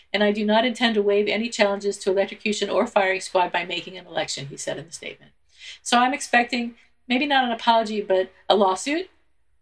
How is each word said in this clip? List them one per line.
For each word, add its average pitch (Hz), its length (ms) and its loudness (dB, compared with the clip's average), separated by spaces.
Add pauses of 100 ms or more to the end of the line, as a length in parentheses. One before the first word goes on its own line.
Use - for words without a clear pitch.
(120)
and 202 120 0
I 208 80 4
do 208 120 -2
not 214 220 4
intend 233 300 0
to 202 60 4
waive 202 260 2
any 214 200 -2
challenges 202 500 0
to - 120 -2
electrocution 202 580 -2
or 202 180 2
firing 190 340 0
squad 180 320 0
by 175 120 -2
making 175 320 -10
an 180 100 -18
election," 151 420 -6
he - 80 -14
said - 200 -8
in 147 100 -12
the 170 60 -20
statement. - 380 -16 (500)
So - 180 2
I'm 262 160 2
expecting, 240 600 -2 (320)
maybe 262 200 0
not 269 180 2
an 233 80 -2
apology, 226 500 2
but 185 300 0 (160)
a 185 80 6
lawsuit, 214 520 0 (540)